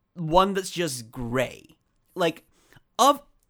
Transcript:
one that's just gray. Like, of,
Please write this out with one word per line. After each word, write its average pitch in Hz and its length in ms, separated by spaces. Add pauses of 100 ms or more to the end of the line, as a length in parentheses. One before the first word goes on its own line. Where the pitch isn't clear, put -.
(140)
one 175 400
that's 190 160
just 127 400
gray. 120 680 (380)
Like, 170 300 (540)
of, 269 240 (280)